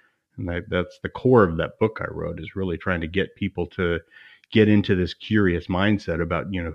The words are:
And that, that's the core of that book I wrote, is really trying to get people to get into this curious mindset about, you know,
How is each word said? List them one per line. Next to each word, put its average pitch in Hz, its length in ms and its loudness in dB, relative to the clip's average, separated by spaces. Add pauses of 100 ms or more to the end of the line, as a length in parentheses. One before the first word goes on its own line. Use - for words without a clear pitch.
(360)
And 98 120 -6
that, 87 200 -6
that's 90 340 -4
the 85 60 -6
core 123 340 4
of 82 140 2
that 80 220 -4
book 110 220 -2
I 85 120 -8
wrote, 82 260 -8
is - 160 -14
really 95 220 -4
trying 90 240 -4
to 82 80 -4
get 92 260 -2
people 90 340 -6
to 85 320 -2 (520)
get 107 160 8
into 104 260 4
this 90 200 0
curious 95 540 0
mindset 92 520 0
about, 85 320 -4
you 90 100 -6
know, 82 120 -8